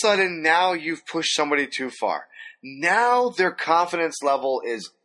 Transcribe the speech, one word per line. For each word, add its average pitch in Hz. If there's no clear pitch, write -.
sudden, 190
now 175
you've 160
pushed -
somebody 143
too 131
far. 87
Now 214
their 180
confidence 165
level 135
is 113